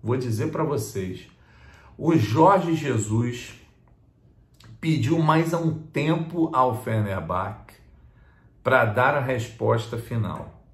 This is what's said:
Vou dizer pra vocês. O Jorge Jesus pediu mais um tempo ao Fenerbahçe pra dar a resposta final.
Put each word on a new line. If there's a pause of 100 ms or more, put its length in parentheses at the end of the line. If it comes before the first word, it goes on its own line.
Vou
dizer
pra
vocês. (680)
O
Jorge
Jesus (1200)
pediu
mais
um
tempo
ao
Fenerbahçe (840)
pra
dar
a
resposta
final. (100)